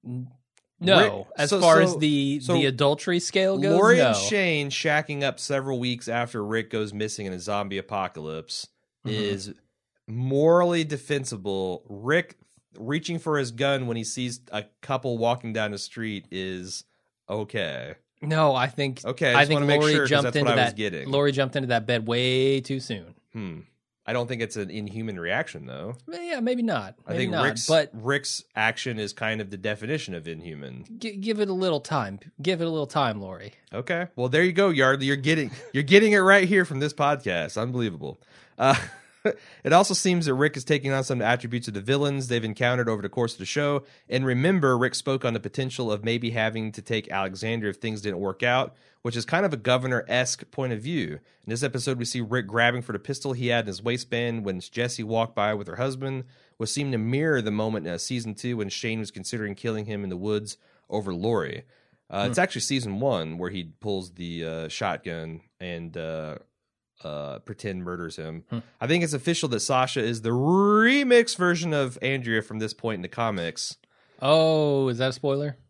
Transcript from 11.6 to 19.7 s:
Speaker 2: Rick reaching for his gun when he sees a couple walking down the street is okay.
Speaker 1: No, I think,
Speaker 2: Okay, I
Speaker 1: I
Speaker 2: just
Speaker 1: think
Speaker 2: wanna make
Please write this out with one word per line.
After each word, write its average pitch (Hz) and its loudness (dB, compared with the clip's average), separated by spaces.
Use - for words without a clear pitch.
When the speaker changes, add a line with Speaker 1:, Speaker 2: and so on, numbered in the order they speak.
Speaker 2:
Rick 127 -2
reaching 160 -4
for 156 -2
his 127 -2
gun 135 0
when 117 -2
he 110 -6
sees 123 -6
a 107 -4
couple 131 -4
walking 117 0
down 107 -2
the 101 -8
street 107 -8
is 92 -8
okay. 87 -6
Speaker 1:
No, 151 4
I 127 2
think, 135 -4
Speaker 2:
Okay, 123 2
I 135 8
Speaker 1:
I - 10
Speaker 2:
just 143 8
Speaker 1:
think 156 4
Speaker 2:
wanna 143 2
make 147 6